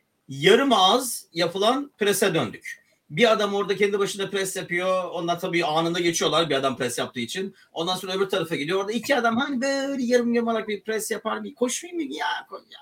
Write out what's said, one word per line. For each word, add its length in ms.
yarım 440
ağız 600
yapılan 680
prese 360
döndük. 500
Bir 220
adam 220
orada 220
kendi 220
başına 320
pres 260
yapıyor. 480
Onlar 360
tabii 240
anında 360
geçiyorlar 500
bir 40
adam 220
pres 220
yaptığı 220
için. 340
Ondan 240
sonra 160
öbür 160
tarafa 280
gidiyor. 240
Orada 120
iki 240
adam 200
hani 240
böyle 440
yarım 300
yamalak 340
bir 140
pres 280
yapar. 340
"Bir 100
koşmayayım 560
mı? 60
Ya, 100
ko-, 100
ya." 120